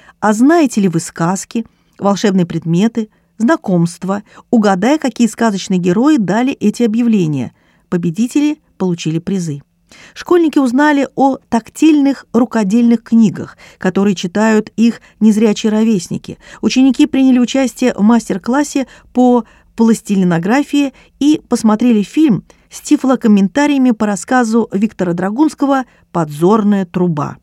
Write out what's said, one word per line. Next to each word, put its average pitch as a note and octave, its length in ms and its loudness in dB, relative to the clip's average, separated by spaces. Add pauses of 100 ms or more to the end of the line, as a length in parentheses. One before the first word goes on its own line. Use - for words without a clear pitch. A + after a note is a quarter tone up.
(200)
а G#3+ 140 0
знаете C4+ 480 2
ли G3 80 2
вы E3 100 -2
сказки, F#3+ 680 -6 (320)
волшебные F#3+ 480 0
предметы, F3 640 -2 (300)
знакомства, G3 840 -2 (300)
угадай, G#3+ 480 2
какие A#3+ 280 -2
сказочные G3 520 -2
герои G#3+ 380 2
дали A3+ 340 -2
эти G#3 320 -2
объявления. G#3 720 -2 (360)
Победители A#3 680 -2 (180)
получили E3+ 400 -4
призы. E3 440 -6 (520)
Школьники E4+ 460 0
узнали C#4 560 0
о C4+ 220 0 (100)
тактильных C#4 840 0
рукодельных A#3 720 0
книгах, A3 540 0 (200)
которые G3 380 0
читают G#3+ 600 0
их A3+ 240 0 (220)
незрячие G#3+ 500 2
ровесники. G#3+ 680 -4 (220)
Ученики C4 440 2
приняли C4 340 2
участие B3 540 0
в - 80 -4
мастер-классе A#3+ 840 0 (260)
по B3 320 2 (320)
пластилинографии A3 1120 0 (280)
и D4 280 2
посмотрели A3+ 540 0
фильм A#3+ 420 0 (260)
с - 120 -20
тифлокомментариями B3+ 1120 0
по G#3+ 160 -2
рассказу A3+ 680 -2
Виктора G3 400 -2
Драгунского C4 720 -2 (260)
"Подзорная F#3 720 0
труба". D#3 580 -4